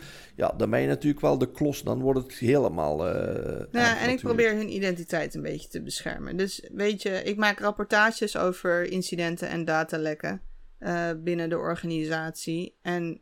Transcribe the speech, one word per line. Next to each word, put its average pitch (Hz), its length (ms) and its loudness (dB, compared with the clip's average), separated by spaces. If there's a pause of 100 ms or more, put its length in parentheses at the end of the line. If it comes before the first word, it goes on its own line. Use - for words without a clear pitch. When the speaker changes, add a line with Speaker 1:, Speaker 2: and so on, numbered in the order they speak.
(360)
Speaker 1:
ja, - 220 2
dan 107 120 2
ben 120 120 4
je 135 60 2
natuurlijk 143 340 2
wel 143 160 6
de 127 140 2
klos. 147 320 0
Dan 120 180 0
wordt 131 180 4
het 127 140 -6
helemaal, 87 720 4
eh, 85 60 0
Speaker 2:
Ja, - 60 0
Speaker 1:
erg - 520 -4
Speaker 2:
en 233 220 4
ik - 60 -2
Speaker 1:
natuurlijk. 247 220 2
Speaker 2:
probeer 226 340 4
hun 214 180 -4
identiteit 170 600 -2
een 151 60 -6
beetje 151 280 -8
te 165 120 -8
beschermen. - 560 -6
Dus 190 360 -4
weet 202 280 0
je, 190 220 -2
ik 208 140 -2
maak 208 220 2
rapportages 208 800 2
over 180 540 2
incidenten 175 580 -2
en 170 160 -2
datalekken, 156 760 -2 (380)
eh, 170 380 -2
binnen 165 320 -2
de 170 80 0
organisatie. 165 1200 -4
En 175 400 -4